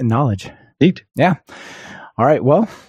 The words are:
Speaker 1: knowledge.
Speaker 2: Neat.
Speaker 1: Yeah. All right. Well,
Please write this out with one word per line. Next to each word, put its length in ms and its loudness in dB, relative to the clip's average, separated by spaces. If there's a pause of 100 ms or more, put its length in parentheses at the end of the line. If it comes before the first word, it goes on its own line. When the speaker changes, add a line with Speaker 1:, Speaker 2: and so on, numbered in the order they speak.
Speaker 1:
knowledge. 500 -2 (300)
Speaker 2:
Neat. 240 0 (100)
Speaker 1:
Yeah. 200 2 (840)
All 80 2
right. 160 2
Well, 260 2 (200)